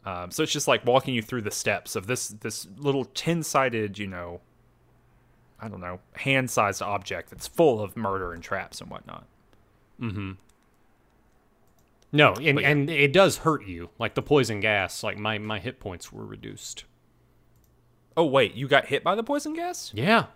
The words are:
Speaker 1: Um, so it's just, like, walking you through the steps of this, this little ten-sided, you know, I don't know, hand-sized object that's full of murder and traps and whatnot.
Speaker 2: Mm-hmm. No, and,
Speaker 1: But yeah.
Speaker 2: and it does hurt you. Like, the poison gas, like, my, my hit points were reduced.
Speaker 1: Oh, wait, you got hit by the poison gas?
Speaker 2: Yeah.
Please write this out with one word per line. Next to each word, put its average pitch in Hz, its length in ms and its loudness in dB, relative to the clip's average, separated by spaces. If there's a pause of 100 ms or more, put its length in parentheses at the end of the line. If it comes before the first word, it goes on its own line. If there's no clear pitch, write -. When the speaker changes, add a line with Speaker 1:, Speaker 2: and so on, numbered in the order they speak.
Speaker 1:
Um, 90 260 -8
so 156 120 -2
it's 151 100 0
just, 147 160 -2
like, 123 180 2
walking 131 280 4
you 113 80 0
through 117 200 -6
the 104 80 -6
steps - 460 -4
of 95 100 -6
this, 123 220 -4
this 107 480 -12
little 139 280 -2
ten-sided, 127 960 -2
you 101 80 -6
know, 87 340 -10 (1200)
I 113 80 -12
don't 95 120 -14
know, 90 200 -12 (140)
hand-sized 127 680 0
object - 480 -6
that's - 160 -16
full 127 360 4
of 95 140 -8
murder 95 360 -4
and 85 100 -14
traps - 380 -8
and 90 100 -16
whatnot. 50 360 -16 (760)
Speaker 2:
Mm-hmm. 101 320 -6 (1800)
No, 143 220 8
and, 139 220 2
Speaker 1:
But 135 60 2
yeah. 139 80 4
Speaker 2:
and 147 200 4
it 143 220 4
does 180 260 6
hurt 143 280 0
you. 87 320 -10
Like, 113 160 -2
the 123 80 -2
poison 113 380 2
gas, 101 420 0
like, 98 160 -4
my, 107 200 -2
my 107 200 -6
hit 117 220 -10
points 90 320 -12
were 110 120 -12
reduced. 104 600 -14 (1300)
Speaker 1:
Oh, 170 80 4
wait, 131 300 4
you 131 140 -6
got 139 180 6
hit 135 160 0
by 180 120 2
the 226 100 -4
poison 294 300 -4
gas? 349 400 -8
Speaker 2:
Yeah. 202 420 2